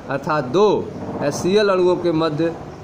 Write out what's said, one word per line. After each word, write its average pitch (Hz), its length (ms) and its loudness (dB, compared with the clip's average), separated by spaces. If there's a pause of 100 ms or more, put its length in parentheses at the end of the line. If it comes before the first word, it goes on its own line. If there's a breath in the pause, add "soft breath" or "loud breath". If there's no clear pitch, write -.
अर्थात 143 360 -2
दो 143 440 2 (340)
एचसीएल 190 460 2
अणुओं 180 280 4
के 175 160 0
मध्य 160 420 0 (280)